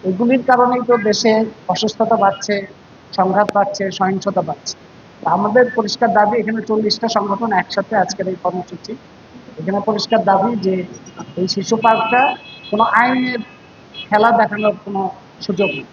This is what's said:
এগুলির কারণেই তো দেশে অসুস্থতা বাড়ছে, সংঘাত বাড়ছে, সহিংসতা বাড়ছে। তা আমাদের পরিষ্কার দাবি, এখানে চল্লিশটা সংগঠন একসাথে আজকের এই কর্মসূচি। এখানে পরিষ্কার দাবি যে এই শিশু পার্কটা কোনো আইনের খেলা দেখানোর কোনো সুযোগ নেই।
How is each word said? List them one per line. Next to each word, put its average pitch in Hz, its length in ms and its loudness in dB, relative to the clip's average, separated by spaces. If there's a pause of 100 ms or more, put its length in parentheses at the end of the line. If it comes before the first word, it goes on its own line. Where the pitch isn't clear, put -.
এগুলির 233 420 2
কারণেই 247 380 4
তো 240 60 6 (140)
দেশে 220 240 2 (400)
অসুস্থতা 220 520 0
বাড়ছে, 196 300 0 (600)
সংঘাত 190 400 2
বাড়ছে, 202 280 0 (140)
সহিংসতা 190 500 -2
বাড়ছে। - 260 -10 (460)
তা - 160 -4
আমাদের 233 280 4 (140)
পরিষ্কার 214 400 0
দাবি, 208 220 4
এখানে 220 280 -4
চল্লিশটা 220 480 0
সংগঠন 202 340 -2 (120)
একসাথে - 400 -4
আজকের 196 300 -4
এই 175 120 -8
কর্মসূচি। 180 480 -6 (680)
এখানে 180 200 -2 (100)
পরিষ্কার 214 320 0 (100)
দাবি 196 200 2 (140)
যে 190 100 0 (680)
এই 185 140 0
শিশু 202 200 0 (100)
পার্কটা 240 380 2 (480)
কোনো 214 140 2 (160)
আইনের 254 400 0 (680)
খেলা 214 220 4 (100)
দেখানোর 208 340 0 (100)
কোনো 196 160 -4 (440)
সুযোগ 190 320 -2
নেই। 131 160 -10